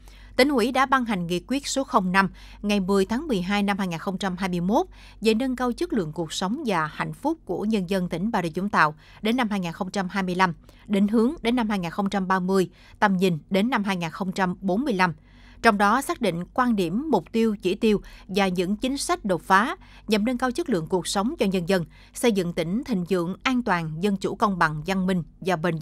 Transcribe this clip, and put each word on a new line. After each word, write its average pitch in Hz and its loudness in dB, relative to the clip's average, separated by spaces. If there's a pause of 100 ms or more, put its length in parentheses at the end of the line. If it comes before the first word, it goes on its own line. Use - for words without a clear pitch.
(360)
Tỉnh 262 4
ủy 262 2
đã 262 2
ban 269 0
hành 180 -2
nghị 175 -2
quyết 269 -4
số - -2
không 185 0
năm 190 4 (320)
ngày 208 0
mười 190 2
tháng 247 -4
mười 214 0
hai 202 0
năm 202 0
hai 196 -4
nghìn 165 -6
không 190 -6
trăm 185 -4
hai 190 -2
mươi 175 -2
mốt 220 2 (360)
về 220 4
nâng 254 0
cao 247 -2
chất 330 -4
lượng 175 -2
cuộc 160 -6
sống 226 -4
và 170 0
hạnh 160 -6
phúc 311 -4
của 180 -4
nhân 208 0
dân 185 -2
tỉnh 185 -4
Bà 202 0
Rịa 170 -2
Vũng 196 -2
Tàu 156 2 (260)
đến 226 0
năm 240 0
hai 208 -2
nghìn 175 -4
không 185 2
trăm 190 -2
hai 196 -2
mươi 180 -2
lăm, 180 4 (340)
định 202 4
hướng 233 4
đến 233 0
năm 226 0
hai 208 0
nghìn 170 -4
không 196 -2
trăm 190 -2
ba 190 2
mươi, 185 2 (300)
tầm 202 4
nhìn 180 2 (120)
đến 196 4
năm 233 0
hai 196 -2
nghìn 170 -4
không 185 -6
trăm 185 0
bốn 196 0
mươi 269 0
lăm. 180 2 (480)
Trong 220 4
đó 208 2
xác 330 -6
định 175 -2 (100)
quan 240 2
điểm, 202 -2
mục 202 0
tiêu, 226 2
chỉ 190 0
tiêu 208 2 (260)
và 196 0
những 180 0
chính 262 -2
sách 349 -2
đột 185 0
phá 220 4 (320)
nhằm 208 2
nâng 254 -2
cao 254 -2
chất 339 -4
lượng 165 0
cuộc 175 -2
sống 208 0
cho 233 2
nhân 180 -2
dân, 185 2 (280)
xây 240 2
dựng 175 0
tỉnh 180 -2
thịnh 185 -2
vượng, 180 0
an 247 0
toàn, 170 -2
dân 196 0
chủ, 190 -2
công 202 0
bằng, 151 0
văn 185 0
minh 185 0 (180)
và 180 0
bền 165 -2